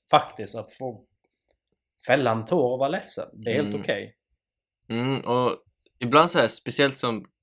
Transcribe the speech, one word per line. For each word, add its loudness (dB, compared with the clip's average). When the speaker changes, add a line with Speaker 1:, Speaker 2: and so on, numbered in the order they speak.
Speaker 1:
faktiskt 0
att -12
få -12
fälla 4
en -2
tår 2
och -4
vara 0
ledsen. -8
Det -8
är 0
helt 0
Speaker 2:
Mm. -4
Speaker 1:
okej. -6
Speaker 2:
Mm, -2
och 0
ibland 4
så 2
här, 6
speciellt 0
som -4